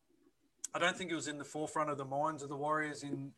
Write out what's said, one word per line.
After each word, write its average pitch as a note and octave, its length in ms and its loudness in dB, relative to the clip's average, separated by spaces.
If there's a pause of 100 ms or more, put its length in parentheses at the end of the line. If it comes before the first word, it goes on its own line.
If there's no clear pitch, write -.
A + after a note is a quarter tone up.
(720)
I D3 60 -2
don't F3+ 160 6
think F#3 140 -4
he E3+ 60 2
was C#3 120 -2
in D3 100 -2
the C#3+ 80 -8
forefront D3+ 440 0
of C#3 80 0
the C3+ 80 -2
minds C#3+ 380 0
of C#3 60 -6
the D3 60 -4
Warriors D3 480 0
in, C#3 340 -4